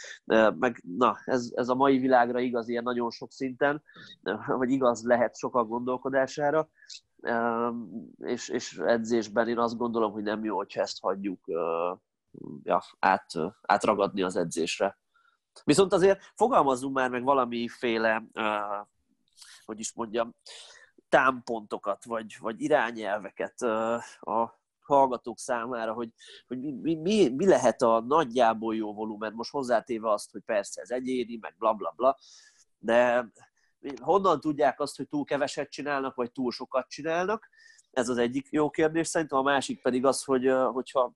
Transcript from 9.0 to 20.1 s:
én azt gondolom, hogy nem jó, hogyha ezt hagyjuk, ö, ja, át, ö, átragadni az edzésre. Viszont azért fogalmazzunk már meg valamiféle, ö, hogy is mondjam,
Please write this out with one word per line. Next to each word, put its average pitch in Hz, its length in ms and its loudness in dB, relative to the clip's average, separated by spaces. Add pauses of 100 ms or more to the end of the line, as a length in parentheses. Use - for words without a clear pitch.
én 117 100 -2
azt 117 180 -2
gondolom, 113 360 -2
hogy 107 100 -8
nem 107 220 -4
jó, 104 120 -4
hogyha - 240 -6
ezt - 200 -4
hagyjuk, 98 480 -6
ö, 85 440 -2 (720)
ja, 90 200 0 (160)
át, - 360 2
ö, 80 120 -2 (160)
átragadni 101 600 2
az 92 140 -2
edzésre. 87 640 -2 (640)
Viszont 180 280 4
azért 196 280 4 (140)
fogalmazzunk 139 600 2
már 127 160 2
meg 123 120 -4
valamiféle, 117 1080 0
ö, 107 240 -2 (1080)
hogy 110 140 -10
is 110 160 -10
mondjam, 117 400 -4 (760)